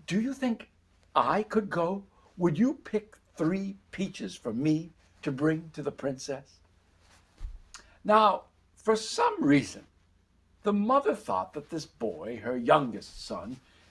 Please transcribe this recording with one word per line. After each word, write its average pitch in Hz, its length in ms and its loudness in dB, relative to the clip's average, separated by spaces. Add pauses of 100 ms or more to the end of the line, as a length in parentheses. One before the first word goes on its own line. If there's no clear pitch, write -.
do 175 120 -2
you 247 140 -2
think 254 360 -4 (460)
I 147 280 2
could 214 260 -2
go? 175 340 -2 (340)
Would 175 200 2
you 247 260 2
pick - 340 -6 (180)
three 190 420 -2 (140)
peaches - 440 -8
for - 180 -8
me 156 380 0 (300)
to 151 100 -4
bring 156 420 -2
to - 80 -10
the 143 100 -4
princess? 135 680 -8 (1400)
Now, 208 400 6 (320)
for 220 200 2
some 427 480 0
reason, 143 420 2 (800)
the 202 100 2
mother 254 420 4
thought - 380 -4
that 147 160 -10
this 160 160 -6
boy, 104 580 -8
her 123 140 -4
youngest 123 680 0
son, 104 320 -10 (340)